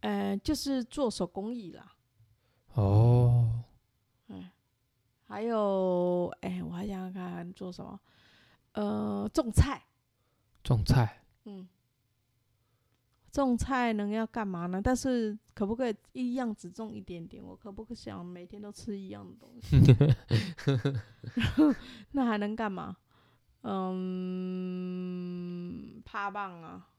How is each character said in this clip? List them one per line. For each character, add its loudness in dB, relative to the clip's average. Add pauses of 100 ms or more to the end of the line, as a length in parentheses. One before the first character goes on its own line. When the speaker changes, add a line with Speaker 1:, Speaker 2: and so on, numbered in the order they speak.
Speaker 1:
呃， -2
就 0
是 0
做 0
手 -2
工 -8
艺 -10
啦。 -20 (760)
Speaker 2:
哦。 6 (640)
Speaker 1:
哎， -14 (720)
还 -10
有， 2
哎， -6
我 -6
还 -6
想 -6
想 -
看 -8
做 -10
什 -12
么。 -14 (760)
呃， -2
种 2
菜。 4 (760)
Speaker 2:
种 2
菜。 4 (220)
Speaker 1:
嗯。 -14 (1700)
种 2
菜 2
能 0
要 0
干 -6
嘛 -4
呢？ -2
但 4
是 0 (160)
可 -2
不 -2
可 0
以 -4 (160)
一 -4
样 -2
只 -14
种 -10
一 -12
点 -12
点？ -18
我 -16
可 -16
不 -12
可 -14
以 -12
想 -12
每 -14
天 -16
都 -14
吃 -10
一 -12
样 -14
的 -20
东 -20 (100)
西？ 2 (1600)
Speaker 2:
<laughs> 4
Speaker 1:
<laughs> -16
那 0
还 0
能 -2
干 -2
嘛？ -8 (680)
嗯， -6
趴 -8
棒 -10
啊。 -18